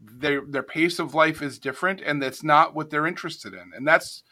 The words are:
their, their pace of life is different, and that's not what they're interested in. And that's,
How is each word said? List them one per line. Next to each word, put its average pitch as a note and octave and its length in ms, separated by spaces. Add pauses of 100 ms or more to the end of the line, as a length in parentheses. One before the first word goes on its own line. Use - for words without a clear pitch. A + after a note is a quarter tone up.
their, B2 440
their C#3 180
pace E3 360
of D3 140
life D#3 280
is C3+ 180
different, F3+ 420
and D3 200
that's C3 220
not D3+ 320
what D3+ 140
they're D3+ 180
interested E3 460
in. F2+ 220
And C3 120
that's, - 440